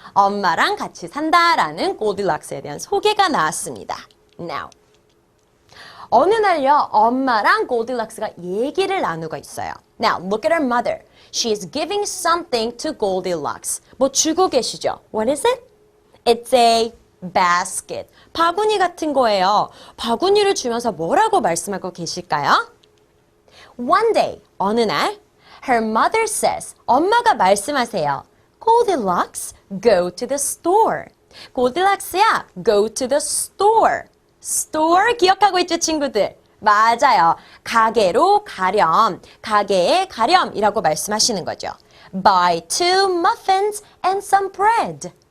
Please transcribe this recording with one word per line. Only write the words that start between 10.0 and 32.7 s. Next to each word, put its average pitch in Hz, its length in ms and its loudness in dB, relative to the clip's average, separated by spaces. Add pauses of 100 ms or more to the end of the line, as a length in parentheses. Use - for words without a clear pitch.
Now, 185 180 0
look 196 260 -6
at 311 60 2
her 330 100 0
mother. 240 380 -2 (340)
She 233 200 -2
is 180 180 -8
giving 370 320 -4
something 330 760 -4
to - 200 -6
Goldilocks. 175 840 -4 (160)
뭐 269 140 2
주고 320 380 0
계시죠? - 500 -4 (140)
What 220 160 -2
is 294 180 -2
it? 508 140 0 (640)
It's 233 280 0
a 233 400 4 (400)
basket. 175 760 -2 (240)
바구니 381 440 0
같은 339 360 -2
거예요. 208 560 2 (260)
바구니를 381 600 0
주면서 240 360 -4
뭐라고 302 480 0
말씀하고 185 540 -4
계실까요? 170 760 -2 (1080)
One 370 360 0
day, 175 280 -2 (160)
어느 214 240 0
날, 226 380 -2 (500)
her 233 120 2
mother 254 420 0
says, - 520 -4 (100)
엄마가 392 500 2
말씀하세요. 202 880 0 (400)
Goldilocks, 302 920 0 (280)
go 185 280 4
to 226 180 -10
the 269 80 -4
store. 330 720 0 (480)
골디락스야, 370 960 0 (180)
go 208 240 2